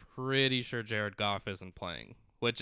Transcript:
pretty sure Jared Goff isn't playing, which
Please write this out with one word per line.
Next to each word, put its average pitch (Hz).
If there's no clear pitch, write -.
pretty 131
sure 120
Jared 107
Goff 101
isn't 92
playing, 69
which 120